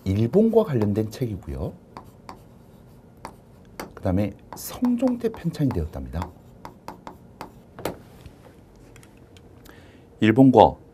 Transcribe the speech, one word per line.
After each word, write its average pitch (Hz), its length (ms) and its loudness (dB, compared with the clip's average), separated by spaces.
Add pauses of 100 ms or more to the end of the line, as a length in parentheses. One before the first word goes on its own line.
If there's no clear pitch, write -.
일본과 190 600 2
관련된 107 460 -2
책이고요. 90 640 -8 (2250)
그다음에 98 380 -2 (220)
성종 247 640 -2
때 226 100 -4
편찬이 160 400 -4
되었답니다. 76 600 -6 (4000)
일본과 110 560 8 (180)